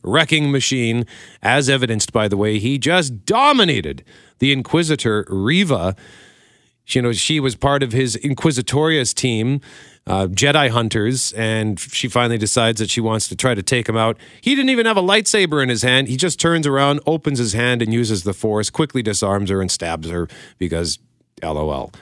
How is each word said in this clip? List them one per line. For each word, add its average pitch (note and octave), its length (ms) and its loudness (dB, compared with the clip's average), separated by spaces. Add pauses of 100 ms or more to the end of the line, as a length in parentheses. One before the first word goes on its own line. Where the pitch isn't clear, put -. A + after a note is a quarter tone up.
wrecking D3+ 480 2
machine, A#2+ 540 0 (360)
as B2+ 280 2
evidenced A#2+ 440 0
by G#2+ 140 2
the G2+ 100 0
way G#2+ 220 2
he B2+ 180 0
just C#3 480 -2
dominated F3+ 800 2 (340)
the C#3 140 2
Inquisitor C3+ 800 0
Reva. G2 640 0 (920)
You B2+ 120 0
know, A#2+ 100 0
she D3+ 300 -2
was B2+ 140 -2
part C#3 280 0
of A#2+ 80 -2
his B2 240 0
Inquisitorius C#3+ 1000 0
team, B2 460 0 (460)
uh, F#2+ 220 0
Jedi C#3+ 420 2
hunters, A2+ 640 0
and A2 440 -2
she - 300 -6
finally A#2 300 0
decides A2 420 0
that A2 100 -2
she - 120 -2
wants A2 260 0
to - 80 -12
try B2+ 200 0
to G2 60 -4
take A#2 280 -2
him A2+ 80 0
out. A2+ 200 0 (220)
He C4+ 160 0
didn't C4+ 140 2
even A#3 160 2
have A3+ 100 2
a G3 60 2
lightsaber F#3+ 600 2
in C3 60 0
his A#2 160 0
hand. B2+ 240 2
He B2+ 80 -4
just D#3 240 -2
turns E3 260 2
around, C#3+ 400 2
opens D3 340 0
his A#2 120 0
hand, A#2+ 300 0
and A2 120 0
uses A2 300 0
the G2 100 -2
Force, G#2+ 360 -2
quickly C#3+ 340 -2
disarms G2+ 460 -2
her G2 120 0
and F#2 80 -2
stabs E2 400 -6
her E2+ 200 -4 (300)
because E2+ 380 -4 (440)
L D#2 160 -4
O D2+ 140 -2
L. C2+ 200 -8 (100)